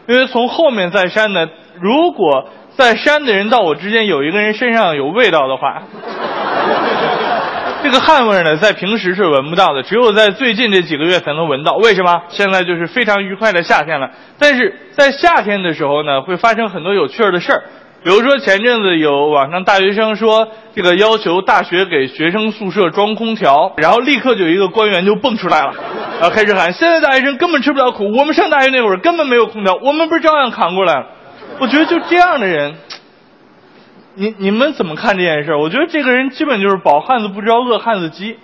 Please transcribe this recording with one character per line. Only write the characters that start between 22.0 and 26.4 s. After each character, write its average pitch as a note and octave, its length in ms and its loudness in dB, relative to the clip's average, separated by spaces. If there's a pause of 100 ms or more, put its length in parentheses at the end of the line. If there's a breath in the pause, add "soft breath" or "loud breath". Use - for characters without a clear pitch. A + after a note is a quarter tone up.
学 D#3+ 240 -2
生 A3 180 -2
宿 G3 220 -8
舍 F3+ 180 0
装 G#3 240 0
空 A3+ 220 -6
调， D#3+ 400 2
然 D#3 160 2
后 A#3 80 4
立 C4 180 2
刻 B3+ 160 0
就 G3 80 0
有 E3 80 2
一 F3 60 2
个 G3 100 2
官 G#3+ 240 0
员 F#3 160 0
就 G#3 80 2
蹦 A3+ 220 -2
出 F#3 100 -6
来 D3+ 180 2
了， C3+ 80 -4 (480)
然 E3+ 80 4
后 - 20 4
开 G#3+ 140 0